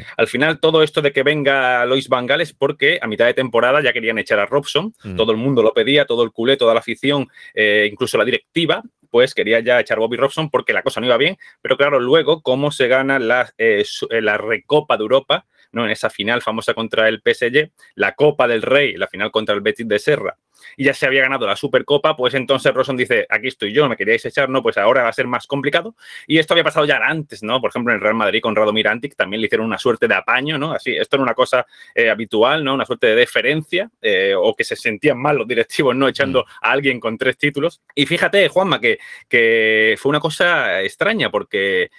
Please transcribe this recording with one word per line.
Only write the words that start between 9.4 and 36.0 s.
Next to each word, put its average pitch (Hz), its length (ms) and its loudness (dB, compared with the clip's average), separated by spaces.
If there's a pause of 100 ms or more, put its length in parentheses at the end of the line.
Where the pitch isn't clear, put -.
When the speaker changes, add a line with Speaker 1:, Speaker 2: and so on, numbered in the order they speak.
Speaker 1:
ya 120 220 2
echar 107 160 -2
a - 20 0
Bobby 113 160 -2
Robson 143 340 -2
porque - 220 -4
la 95 100 -4
cosa - 200 -4
no 123 60 -4
iba 117 100 4
bien, 160 200 0 (240)
pero - 140 0
claro, 139 240 2
luego 147 420 2
cómo 139 300 0
se 127 160 0
gana 135 320 2
la, 120 380 0
eh, 107 280 2
su-, - 240 -8
eh, 113 120 -2
la 107 160 0
Recopa 113 580 -2
de 107 80 -2
Europa, 135 420 0 (260)
¿no? 117 140 -4
En 107 60 -2
esa 110 180 -4
final 117 320 -4
famosa 110 320 -4
contra 113 340 0
el 110 140 -2
P 117 100 0
S 120 200 -2
G, 147 200 0 (240)
la 98 180 -2
Copa 143 340 2
del 113 140 0
Rey, 127 360 0
la 95 100 -4
final 101 240 -6
contra 107 240 -2
el 101 60 -4
Betis 107 260 -4
de 104 120 0
Serra, 120 380 -2 (400)
y 135 80 0
ya 135 80 2
se 139 140 -2
había 135 160 2
ganado 131 240 -2
la 101 80 0
Supercopa, 139 600 0
pues 127 200 0
entonces 131 380 0
Robson 131 220 -2
dice, 120 340 0
"Aquí 110 180 -2
estoy 107 260 -6
yo, 143 160 4
me 110 80 -4
queríais 107 280 0
echar, 131 220 -2
¿no? 131 140 -2
Pues 110 160 0
ahora 123 260 4
va 117 60 0
a 113 40 -4
ser 127 140 -2
más 120 200 -4
complicado". 147 480 -2 (320)
Y 156 100 2
esto 160 160 2
había 170 100 2
pasado 151 220 0
ya 143 120 0
antes, 131 440 -4
¿no? 113 180 -2
Por 113 120 -4
ejemplo, 120 200 -2
en 107 60 0
el 95 40 -6
Real 107 140 2
Madrid 107 260 0
con 110 140 -2
Radomir 107 320 2
Antic 117 280 -4
también 101 260 -4
le 104 60 0
hicieron 110 180 -2
una 107 140 -4
suerte 120 280 0
de 107 60 2
apaño, 131 440 -2
¿no? 151 140 -4
Así, 123 240 -6
esto 98 200 -2
era 135 80 2
una 117 100 0
cosa, 127 320 0 (300)
eh, 113 140 2
habitual, 113 540 0
¿no? 139 120 -2
Una 120 100 -4
suerte 120 220 0
de 110 80 4
deferencia, 151 720 0 (120)
eh, 98 360 2
o 104 180 2
que 113 80 -2
se 113 120 -8
sentían 120 420 -2
mal 143 200 0
los 113 100 -4
directivos, 123 480 0
¿no? 135 120 2